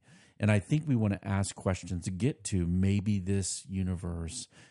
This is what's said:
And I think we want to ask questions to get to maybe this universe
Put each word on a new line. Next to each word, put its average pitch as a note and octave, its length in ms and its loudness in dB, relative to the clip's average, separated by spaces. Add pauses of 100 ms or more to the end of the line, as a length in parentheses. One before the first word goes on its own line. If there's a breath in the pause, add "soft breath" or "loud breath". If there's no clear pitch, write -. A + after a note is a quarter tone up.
(400 soft breath)
And G#2+ 120 4
I G#2+ 80 6
think D3+ 280 0
we C3+ 80 4
want G#2+ 180 2
to F#2+ 140 -8
ask G2 280 0
questions F2+ 500 -2
to F#2 60 -4
get G#2 340 -2
to F2+ 220 0
maybe G2 500 2
this F#2+ 500 -2
universe E2+ 800 -6 (240 loud breath)